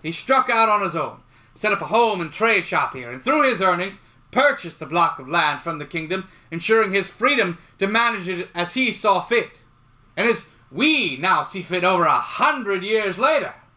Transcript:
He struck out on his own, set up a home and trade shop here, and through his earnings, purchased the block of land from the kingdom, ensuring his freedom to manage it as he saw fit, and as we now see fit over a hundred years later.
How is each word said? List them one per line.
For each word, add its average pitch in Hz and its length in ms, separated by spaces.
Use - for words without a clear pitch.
He 160 80
struck 254 380
out 226 180
on 208 140
his 175 160
own, 131 240
set 208 160
up 196 100
a 156 40
home 214 340
and 160 140
trade 208 320
shop 160 280
here, 123 160
and 131 120
through 277 280
his 190 120
earnings, 185 380
purchased 262 480
the 156 60
block 165 340
of 131 80
land 151 340
from 156 180
the 147 60
kingdom, 170 420
ensuring 202 400
his 196 180
freedom 208 480
to 196 100
manage 220 400
it 175 260
as 175 200
he 254 180
saw 196 280
fit, - 420
and 220 140
as - 180
we 208 460
now 165 260
see - 180
fit 175 220
over 180 200
a 143 160
hundred 226 640
years 208 340
later. 254 380